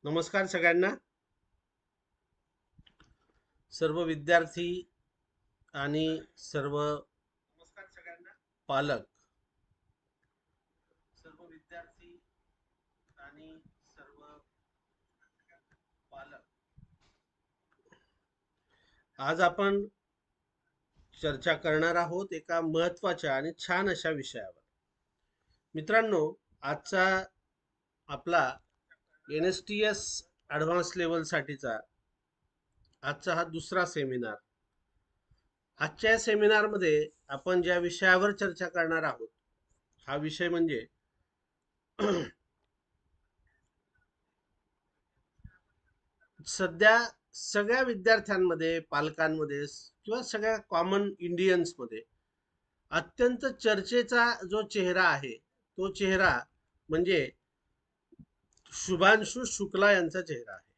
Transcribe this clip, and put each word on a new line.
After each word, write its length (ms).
नमस्कार 420
सगळ्यांना, 500
सर्व 320
विद्यार्थी 880
आणि 480
सर्व 600
पालक. 340
आज 220
आपण 440
चर्चा 320
करणार 420
आहोत 360
एका 300
महत्त्वाच्या 720
आणि 240
छान 300
अशा 200
विषयावर. 500
मित्रांनो, 680
आजचा 640
आपला 500
एन 140
एस 220
टी 160
एस 440
ॲडव्हान्स 480
लेव्हलसाठीचा 840
आजचा 340
हा 80
दुसरा 420
सेमिनार. 500
आजच्या 320
या 80
सेमिनारमध्ये 880
आपण 340
ज्या 160
विषयावर 540
चर्चा 360
करणार 360
आहोत, 240
हा 80
विषय 340
म्हणजे 360
<clears throat> 360
सध्या 640
सगळ्या 480
विद्यार्थ्यांमध्ये, 960
पालकांमध्ये 880
किंवा 180
सगळ्या 340
कॉमन 640
इंडियन्समध्ये 840
अत्यंत 560
चर्चेचा 1000
जो 200
चेहरा 360
आहे, 340
तो 160
चेहरा 460
म्हणजे 400
शुभांशु 760
शुक्ला 460
यांचा 300
चेहरा 320
आहे. 240